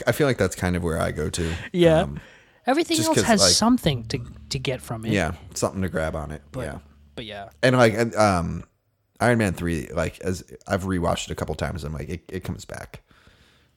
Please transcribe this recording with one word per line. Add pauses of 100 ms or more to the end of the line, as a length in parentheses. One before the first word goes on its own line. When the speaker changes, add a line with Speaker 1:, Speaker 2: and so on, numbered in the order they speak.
Speaker 1:
I
feel
like
that's
kind
of
where
I
go
to. (200)
Speaker 2:
Yeah.
Speaker 1:
Um, (440)
Speaker 2:
Everything
Speaker 1:
just
Speaker 2:
else
Speaker 1:
'cause,
Speaker 2:
has
Speaker 1:
like
Speaker 2:
something
to, (300)
to
get
from
it.
Speaker 1:
Yeah, (220)
something
to
grab
on
it. (100)
Speaker 2:
But,
Speaker 1:
Yeah. (380)
Speaker 2:
but
yeah. (140)
Speaker 1:
And,
like,
and,
um, (540)
Iron
Man
three,
like,
as (240)
I've
rewatched
it
a
couple
times,
I'm
like,
it,
it
comes
back. (760)